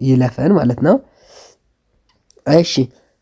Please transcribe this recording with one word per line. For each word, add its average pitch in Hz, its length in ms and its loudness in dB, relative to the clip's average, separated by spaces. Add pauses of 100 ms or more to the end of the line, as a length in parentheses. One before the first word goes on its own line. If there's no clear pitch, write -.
ይለፈን 131 520 0
ማለት 120 280 -2
ነው። 175 140 2 (1500)
እሺ 165 260 2 (480)